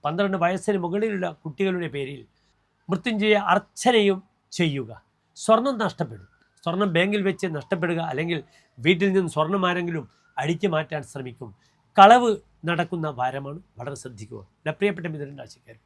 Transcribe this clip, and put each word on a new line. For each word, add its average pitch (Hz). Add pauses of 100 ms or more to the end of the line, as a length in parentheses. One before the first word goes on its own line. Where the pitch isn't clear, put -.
പന്ത്രണ്ട് 190
വയസ്സിന് 185
മുകളിലുള്ള 190 (160)
കുട്ടികളുടെ 175
പേരിൽ 139 (680)
മൃത്യുഞ്ജയ 214 (180)
അർച്ചനയും 202 (400)
ചെയ്യുക. 139 (520)
സ്വർണം 233
നഷ്ടപ്പെടും. 113 (360)
സ്വർണം 185
ബാങ്കിൽ 196
വെച്ച് 190 (100)
നഷ്ടപ്പെടുക, 170 (120)
അല്ലെങ്കിൽ 165 (380)
വീട്ടിൽ 175
നിന്ന് 180
സ്വർണം 175
ആരെങ്കിലും 170 (320)
അടിച്ചു 165
മാറ്റാൻ 156 (120)
ശ്രമിക്കും. 123 (480)
കളവ് 226 (380)
നടക്കുന്ന 170 (140)
വാരമാണ്, 139 (200)
വളരെ 131
ശ്രദ്ധിക്കുക. 107 (180)
എൻ്റെ 156
പ്രിയപ്പെട്ട 185
മിഥുനൻ 143
രാശിക്കാർ 117